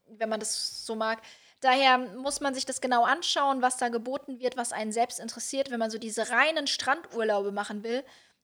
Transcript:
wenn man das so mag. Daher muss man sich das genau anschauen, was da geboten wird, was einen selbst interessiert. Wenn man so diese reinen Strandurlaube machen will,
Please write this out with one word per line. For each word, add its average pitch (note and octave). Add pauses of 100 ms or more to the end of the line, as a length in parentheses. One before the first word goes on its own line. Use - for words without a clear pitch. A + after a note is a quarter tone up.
wenn A3
man G#3+
das -
so A3+
mag. A3 (380)
Daher C4
muss B3+
man C#4
sich C4
das C4
genau B3
anschauen, C#4
was B3+
da B3
geboten B3
wird, B3
was -
einen G#3+
selbst A#3
interessiert. C4+
Wenn A#3
man A3+
so A3
diese A3+
reinen C#4+
Strandurlaube A3
machen G3+
will, B3 (380)